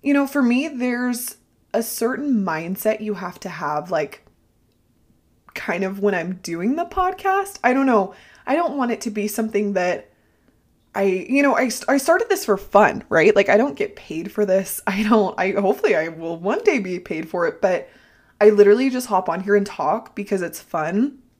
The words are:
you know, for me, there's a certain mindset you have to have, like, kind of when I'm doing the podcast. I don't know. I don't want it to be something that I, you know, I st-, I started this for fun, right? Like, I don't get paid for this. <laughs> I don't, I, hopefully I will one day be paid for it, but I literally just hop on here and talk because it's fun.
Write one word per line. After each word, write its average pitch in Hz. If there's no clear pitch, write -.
you 285
know, 285
for 269
me, 254
there's 247
a 226
certain 247
mindset 180
you 214
have 185
to -
have, 156
like, 156
kind 180
of 196
when 196
I'm 180
doing 175
the 339
podcast. 381
I 254
don't 269
know. 202
I 269
don't 320
want 247
it -
to 226
be 208
something 208
that 180
I, 196
you 202
know, 269
I 254
st-, -
I 277
started 349
this -
for 202
fun, -
right? 160
Like, 202
I 196
don't 277
get -
paid 175
for 208
this. 190
<laughs> -
I 196
don't, 214
I, 190
hopefully 202
I 160
will 165
one 233
day 311
be 185
paid 160
for 175
it, 165
but 185
I 208
literally 208
just 247
hop 185
on 180
here 202
and 202
talk 170
because 202
it's 165
fun. 185